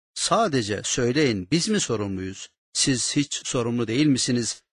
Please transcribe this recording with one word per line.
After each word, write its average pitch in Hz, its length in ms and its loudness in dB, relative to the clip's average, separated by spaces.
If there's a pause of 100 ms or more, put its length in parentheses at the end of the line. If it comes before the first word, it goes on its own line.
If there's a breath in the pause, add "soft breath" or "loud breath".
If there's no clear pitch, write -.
(140)
sadece 135 680 0
söyleyin, 123 680 0
"Biz 165 180 0
mi 214 120 2
sorumluyuz? 98 680 -4 (240)
Siz - 440 0
hiç - 320 -2
sorumlu 120 400 -2
değil 135 180 2
misiniz? 120 560 0 (100)